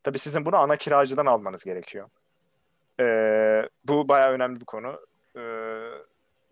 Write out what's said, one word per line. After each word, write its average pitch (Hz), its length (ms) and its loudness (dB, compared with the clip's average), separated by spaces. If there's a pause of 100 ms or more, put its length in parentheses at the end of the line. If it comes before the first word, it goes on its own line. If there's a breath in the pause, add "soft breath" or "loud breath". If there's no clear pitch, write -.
Tabii 139 140 -4
sizin 151 280 -4
bunu 185 120 2
ana 147 200 4
kiracıdan 143 480 2
almanız 101 380 0
gerekiyor. 95 460 -12 (880)
E, 123 60 2 (800)
bu 147 220 0
bayağı 135 240 6
önemli 127 280 -2
bir 117 60 -18
konu. 117 340 -12 (360)
E, 120 60 -14 (1120)